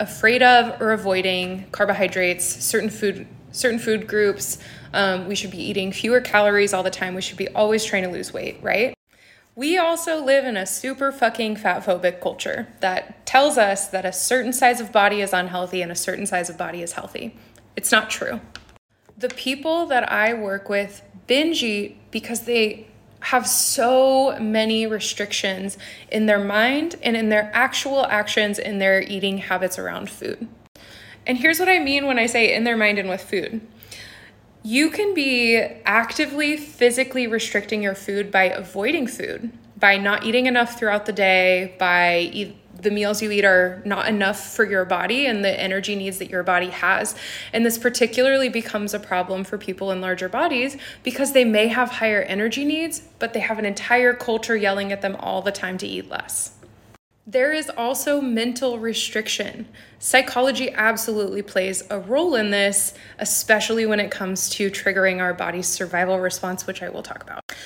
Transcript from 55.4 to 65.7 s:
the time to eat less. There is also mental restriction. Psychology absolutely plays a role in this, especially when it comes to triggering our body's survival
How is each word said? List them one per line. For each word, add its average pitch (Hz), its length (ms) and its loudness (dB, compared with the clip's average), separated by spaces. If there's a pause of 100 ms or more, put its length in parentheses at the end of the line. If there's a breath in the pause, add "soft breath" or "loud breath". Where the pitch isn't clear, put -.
the 196 100 -2
time 185 260 -6
to 196 80 -8
eat 190 220 -8
less. - 440 -6 (760)
There 254 260 2
is 311 240 -4
also 269 460 0
mental 240 560 -2
restriction. 220 880 -4 (300 loud breath)
Psychology 254 720 2
absolutely 214 720 0
plays 190 480 -4
a 208 80 -4
role 277 360 0
in 214 160 2
this, 202 440 0 (240 loud breath)
especially 220 680 0
when 214 160 2
it 202 100 -2
comes 190 400 -4
to 196 200 -2
triggering 190 500 0
our 180 140 0
body's 180 320 -6
survival 180 540 0